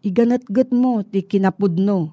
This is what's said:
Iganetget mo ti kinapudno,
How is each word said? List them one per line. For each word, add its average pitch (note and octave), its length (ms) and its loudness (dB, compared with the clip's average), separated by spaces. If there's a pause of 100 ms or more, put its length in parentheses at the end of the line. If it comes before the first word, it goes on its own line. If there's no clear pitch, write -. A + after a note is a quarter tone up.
Iganetget A#3+ 720 0
mo A#3+ 320 0
ti G3 160 -4
kinapudno, F#3+ 920 -2